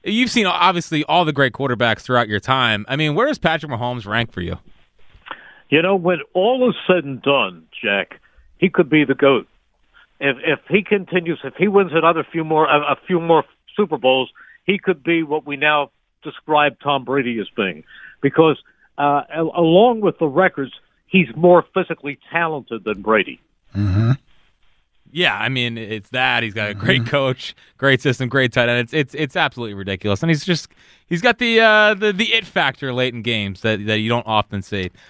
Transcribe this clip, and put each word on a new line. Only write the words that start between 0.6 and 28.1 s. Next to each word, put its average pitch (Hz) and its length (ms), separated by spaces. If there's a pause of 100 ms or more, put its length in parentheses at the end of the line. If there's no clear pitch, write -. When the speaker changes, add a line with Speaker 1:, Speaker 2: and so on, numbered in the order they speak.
Speaker 1:
all 170 220
the 151 80
great 135 180
quarterbacks 120 480
throughout 120 300
your 104 100
time. 117 480
I 131 80
mean, 151 180
where 226 140
does 294 120
Patrick 160 300
Mahomes 120 360
rank 110 260
for - 80
you? 87 180 (1080)
Speaker 2:
You 151 140
know, 190 160
when 175 220 (140)
all 247 360
is 165 80 (100)
said 180 160
and 135 180
done, 95 460 (160)
Jack, 101 380 (360)
he 190 120
could 160 200
be 151 140
the 135 120
goat. 143 340 (720)
If, 139 240
if 151 140 (100)
he 196 140
continues, 175 600
if 131 120
he 185 120
wins 196 260
another 165 380
few 165 120
more, 156 240
a, 147 260
a - 20 (120)
few 180 120
more 165 240 (320)
Super 156 220
Bowls, 131 320 (360)
he 196 120
could 170 260
be 165 200
what 151 240
we 143 100
now 147 320 (320)
describe 147 580
Tom 139 240
Brady 123 360
as 98 160
being. 90 280 (380)
Because, 151 400 (380)
uh, 143 240 (100)
al-, 160 220
along 196 460
with 190 180
the 165 80
records, 143 460 (340)
he's 180 280
more 175 380
physically 156 460 (120)
talented 147 520
than 101 180
Brady. 101 400 (340)
Speaker 3:
Mm-hmm. 104 360 (1000)
Speaker 1:
Yeah, 147 240
I 107 120
mean, 120 280
it's 110 340
that. 127 300
He's 110 120
got 107 160
a 104 40
great 117 280
Speaker 3:
Mm-hmm. 113 80
Speaker 1:
coach, 135 440 (240)
great 135 240
system, 127 280